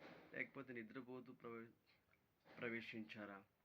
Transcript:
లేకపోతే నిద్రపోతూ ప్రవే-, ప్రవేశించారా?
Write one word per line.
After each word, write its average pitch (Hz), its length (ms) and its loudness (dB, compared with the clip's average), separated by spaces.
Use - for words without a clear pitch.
లేకపోతే 131 400 4
నిద్రపోతూ 120 600 -2
ప్రవే-, 117 400 -4
ప్రవేశించారా? 110 840 2